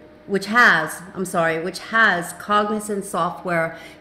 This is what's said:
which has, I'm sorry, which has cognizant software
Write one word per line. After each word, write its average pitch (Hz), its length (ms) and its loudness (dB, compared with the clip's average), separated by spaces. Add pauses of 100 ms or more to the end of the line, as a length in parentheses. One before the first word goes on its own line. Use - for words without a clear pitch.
(260)
which 196 200 -2
has, 202 540 4 (140)
I'm 185 100 -4
sorry, 165 340 0
which 180 200 -6
has 196 560 2
cognizant 208 720 -2
software 170 720 -2 (240)